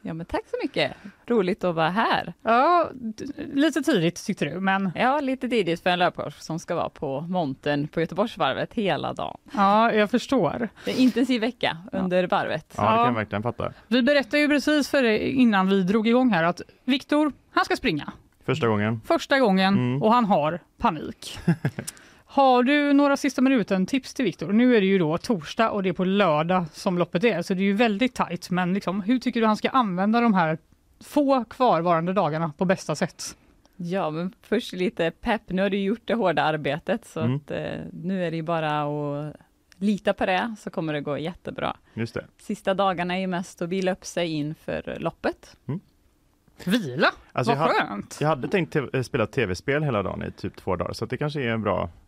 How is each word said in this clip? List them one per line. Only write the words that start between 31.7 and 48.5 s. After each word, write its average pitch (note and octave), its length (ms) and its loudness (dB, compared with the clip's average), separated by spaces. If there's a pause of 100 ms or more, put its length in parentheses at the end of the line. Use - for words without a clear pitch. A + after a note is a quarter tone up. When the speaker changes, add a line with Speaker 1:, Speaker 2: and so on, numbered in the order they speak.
Speaker 2:
dagarna D#3+ 440 0
på F#3+ 80 0
bästa F3 300 -2
sätt? - 400 -6 (400)
Speaker 1:
Ja, F3 340 -4
men E3+ 320 -6
först - 320 -4
lite F3 380 0
pepp. A3 360 -4
Nu F#3 140 -2
har G3+ 80 0
du G3+ 80 -2
gjort G3 280 -2
det G3 80 -2
hårda F3+ 300 0
arbetet, D#3 600 -2
så - 140 -12
Speaker 3:
Mm. B2+ 160 0
Speaker 1:
att, D3 160 -8
eh, E3+ 100 -6 (320)
nu F3 320 -6
är E3 60 -4
det E3 60 -6
ju E3 60 -6
bara D#3 380 -2
att D3 540 -6 (420)
lita G3+ 360 0
på G#3+ 120 -2
det, G3 340 -2
så - 100 -12
kommer D#3+ 240 -4
det D3 80 -4
gå C#3+ 160 -4
jättebra. - 600 -8 (160)
Speaker 3:
Just A2+ 200 -6
det. - 120 -8 (160)
Speaker 1:
Sista G3 320 -4
dagarna F3+ 420 0
är F#3+ 40 -4
ju F#3+ 80 -4
mest F3+ 340 -8
att E3+ 80 -6
vila F#3 220 -2
upp - 140 -8
sig F3 220 -4
inför - 720 -6
loppet. - 580 -8 (100)
Speaker 3:
Mm. D3+ 120 -6 (840)
Speaker 2:
Vila? F#3 460 0 (200)
Speaker 3:
Alltså, - 240 0
Speaker 2:
Vad C#3 140 -2
Speaker 3:
jag E4 40 2
ha-, - 140 0
Speaker 2:
skönt. - 340 -12
Speaker 3:
jag D3 60 2
hade D3 200 0
tänkt F3 260 -2